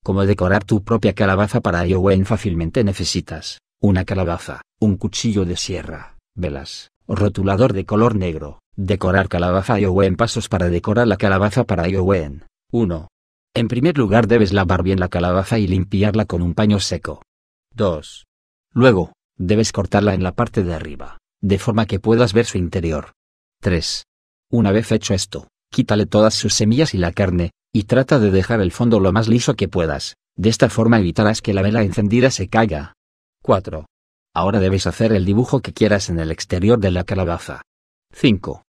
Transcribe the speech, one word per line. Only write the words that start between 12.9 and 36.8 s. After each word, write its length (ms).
En 140
primer 300
lugar 300
debes 260
lavar 280
bien 180
la 100
calabaza 500
y 80
limpiarla 580
con 160
un 120
paño 260
seco. 420
Dos. 520
Luego, 380
debes 340
cortarla 420
en 100
la 80
parte 320
de 100
arriba, 440
de 180
forma 260
que 140
puedas 340
ver 120
su 120
interior. 540
Tres. 440
Una 220
vez 200
hecho 220
esto, 340
quítale 360
todas 280
sus 200
semillas 400
y 40
la 140
carne, 400
y 120
trata 360
de 120
dejar 300
el 100
fondo 280
lo 120
más 160
liso 280
que 120
puedas, 480
de 140
esta 200
forma 300
evitarás 420
que 120
la 80
vela 220
encendida 480
se 160
caiga. 460
Cuatro. 440
Ahora 260
debes 280
hacer 260
el 100
dibujo 380
que 100
quieras 380
en 100
el 120
exterior 480
de 100